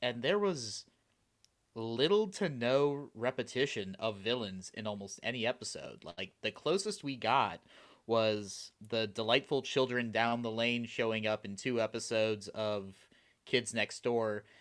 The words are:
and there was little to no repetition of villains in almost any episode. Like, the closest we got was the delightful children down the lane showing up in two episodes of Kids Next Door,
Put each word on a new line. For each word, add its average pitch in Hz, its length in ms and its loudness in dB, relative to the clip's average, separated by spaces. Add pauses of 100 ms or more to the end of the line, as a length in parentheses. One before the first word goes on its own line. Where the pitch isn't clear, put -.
and 120 200 -2
there 160 160 4
was 156 460 -2 (920)
little 135 540 2
to 190 220 -2
no 139 640 2
repetition 117 840 -2
of 110 200 -2
villains 98 560 -2
in 110 120 -6
almost 101 380 -6
any 120 240 0
episode. - 560 -6 (140)
Like, 95 240 -8
the 110 100 -2
closest 190 500 0
we 139 140 -6
got 110 460 2 (460)
was 107 640 2 (140)
the 113 220 0
delightful 120 540 0
children 120 500 0
down 117 300 2
the 117 100 -2
lane 117 340 0
showing 113 420 0
up 107 180 0
in 101 100 -8
two 120 260 -2
episodes 110 680 0
of 104 440 -4 (520)
Kids 117 280 0
Next 110 300 -2
Door, 110 400 0 (180)